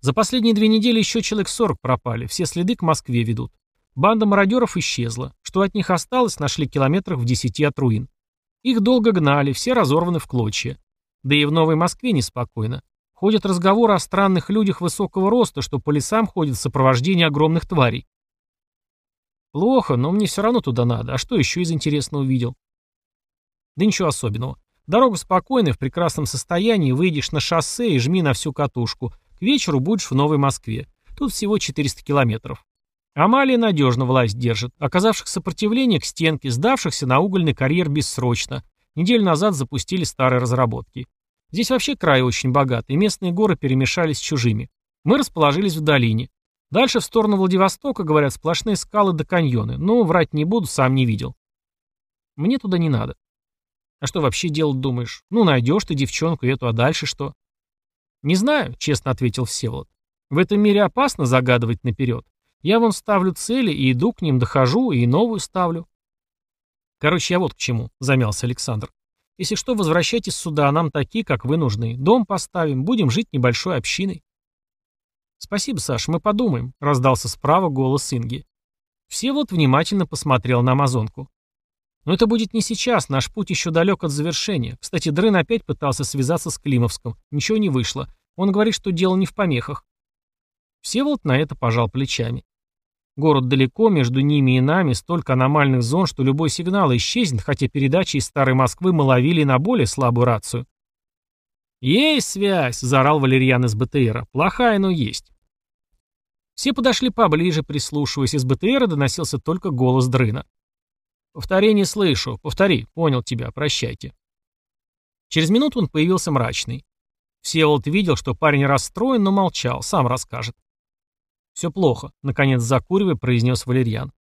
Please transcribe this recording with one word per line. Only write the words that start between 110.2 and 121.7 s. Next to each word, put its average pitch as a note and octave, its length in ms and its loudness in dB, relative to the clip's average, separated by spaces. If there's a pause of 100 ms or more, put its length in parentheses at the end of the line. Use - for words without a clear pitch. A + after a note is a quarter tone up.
«Повтори G3 420 2
не G3+ 100 4
слышу. C#3+ 580 -2
Повтори. D3 520 0
Понял C#3+ 280 0
тебя. A#2+ 280 -8
Прощайте». C3 640 -6 (1120)
Через D#3+ 220 0
минуту C4 300 0
он F3 80 0
появился E3+ 420 0
мрачный. A#2+ 540 -4 (560)
Всеволод D3+ 460 2
видел, E3+ 300 0
что - 180 -6
парень C#3 320 2
расстроен, A3 560 0
но G3 100 2
молчал, F3+ 500 -2
сам D3 240 0
расскажет. A#2+ 480 -6 (1000)
«Всё F3 140 -4